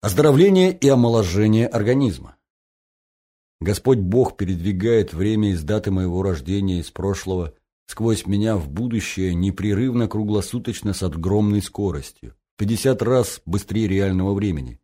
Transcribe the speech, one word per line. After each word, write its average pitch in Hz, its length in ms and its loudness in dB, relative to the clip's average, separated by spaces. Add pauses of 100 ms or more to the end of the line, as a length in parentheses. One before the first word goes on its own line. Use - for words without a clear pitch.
Оздоровление 180 640 6
и 185 160 -2
омоложение 113 800 4
организма. 113 720 -2 (1300)
Господь 104 380 2
Бог 107 360 0
передвигает 95 800 0
время 104 380 0
из 85 100 -4
даты 104 280 -2
моего 92 320 -2
рождения 95 580 -2
из 80 100 -10
прошлого 92 640 -4 (320)
сквозь 110 400 -2
меня 104 320 0
в 76 100 -6
будущее 92 680 -4
непрерывно 104 720 0
круглосуточно 107 840 -4
с - 100 -6
огромной 95 600 0
скоростью, 76 760 -8 (180)
в - 40 -20
пятьдесят 110 420 0
раз 120 460 0
быстрее 104 420 -2
реального 95 460 0
времени. 78 500 -4